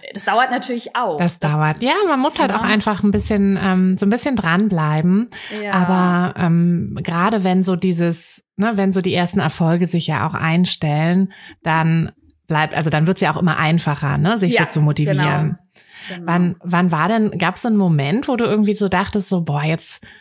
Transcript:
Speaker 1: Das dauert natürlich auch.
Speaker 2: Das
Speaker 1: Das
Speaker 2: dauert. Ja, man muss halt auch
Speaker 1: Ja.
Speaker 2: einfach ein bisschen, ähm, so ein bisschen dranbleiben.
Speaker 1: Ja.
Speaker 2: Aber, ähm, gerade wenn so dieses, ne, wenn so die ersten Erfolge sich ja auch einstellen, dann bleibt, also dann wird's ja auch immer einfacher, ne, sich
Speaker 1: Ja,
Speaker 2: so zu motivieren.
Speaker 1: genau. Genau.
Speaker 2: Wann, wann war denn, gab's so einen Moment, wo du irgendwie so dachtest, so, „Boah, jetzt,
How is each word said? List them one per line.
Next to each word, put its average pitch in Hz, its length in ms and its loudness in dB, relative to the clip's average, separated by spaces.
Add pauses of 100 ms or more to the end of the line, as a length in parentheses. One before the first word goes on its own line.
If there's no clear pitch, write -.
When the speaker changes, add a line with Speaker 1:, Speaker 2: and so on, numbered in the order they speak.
(120)
Speaker 1:
Das - 120 -12
dauert 233 260 2
natürlich 240 460 -6
auch. 214 220 -2
Speaker 2:
Das 175 200 0
Speaker 1:
Das 151 140 -2
Speaker 2:
dauert. 151 300 0
Ja, 254 100 2 (160)
man 285 100 2
muss 262 220 0
halt 269 100 2
auch 202 140 -2
Speaker 1:
Ja. 196 40 0
Speaker 2:
einfach 208 360 0
ein 202 80 4
bisschen, 202 500 2
ähm, 185 340 2
so 196 80 -6
ein 202 60 2
bisschen 247 240 0
dranbleiben. 175 960 2 (320)
Speaker 1:
Ja. 208 100 -6
Speaker 2:
Aber, 180 640 2
ähm, 170 640 0
gerade 185 420 0
wenn 185 180 2
so 185 140 0
dieses, 170 640 -2 (140)
ne, 220 180 0
wenn 196 180 2
so 190 80 0
die 180 140 0
ersten 175 260 0
Erfolge 170 460 0
sich 165 220 -2
ja 151 200 -2
auch - 60 -4
einstellen, 170 960 0 (300)
dann 160 480 0 (380)
bleibt, 156 280 -2
also 160 140 0
dann 156 160 2
wird's 185 140 0
ja 156 120 2
auch 156 80 -8
immer 170 180 2
einfacher, 156 600 0
ne, 180 180 0
sich 190 180 0
Speaker 1:
Ja, 190 100 2
Speaker 2:
so - 60 -4
zu 156 120 -2
motivieren. 147 680 0
Speaker 1:
genau. - 60 -6 (520)
Genau. 175 180 -14
Speaker 2:
Wann, 175 360 0
wann 180 280 0
war 165 180 0
denn, 214 300 0
gab's 180 240 -2
so 247 60 -2
einen 214 80 2
Moment, 170 500 2
wo 254 100 0
du 233 80 0
irgendwie 214 300 2
so 202 140 -2
dachtest, 196 400 -2
so, 175 140 0
„Boah, 147 200 -2
jetzt, - 400 -4 (180)